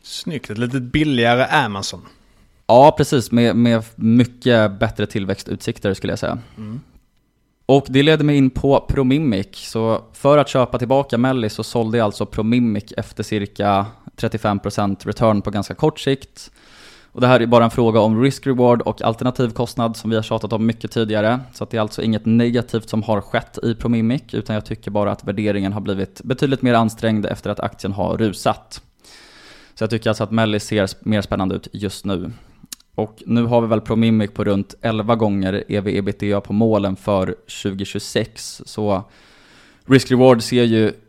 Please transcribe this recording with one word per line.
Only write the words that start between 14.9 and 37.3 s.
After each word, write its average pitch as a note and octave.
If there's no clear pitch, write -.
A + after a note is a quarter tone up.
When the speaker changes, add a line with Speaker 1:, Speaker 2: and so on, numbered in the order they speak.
Speaker 2:
return G#2+
på -
ganska G2+
kort D#3
sikt. -
Och -
det B2
här B2+
är A2+
bara A#2
en A2+
fråga A2+
om A2
risk-reward B2
och -
alternativkostnad A#2
som A2
vi A2+
har A2
tjatat A2
om A2+
mycket A2+
tidigare. A2
Så -
att -
det A#2
är A2
alltså G#2+
inget A2
negativt A#2
som A2+
har G#2+
skett -
i A#2
Promimic, A#2
utan A2+
jag G#2+
tycker -
bara G2+
att -
värderingen G2+
har G#2
blivit G2
betydligt C3
mer B2
ansträngd A2
efter -
att G#2
aktien -
har F#2
rusat. -
Så -
jag G#2+
tycker A2+
alltså G#2+
att G2+
Melly A2
ser G#2+
sp-, -
mer G#2+
spännande F#2+
ut -
just G2+
nu. G2
Och -
nu A#2
har A#2
vi A#2
väl A2
Promimic A2
på G#2
runt G2
elva A2
gånger G2+
E G#2
V G2
ebitda G2+
på -
målen G2+
för F#2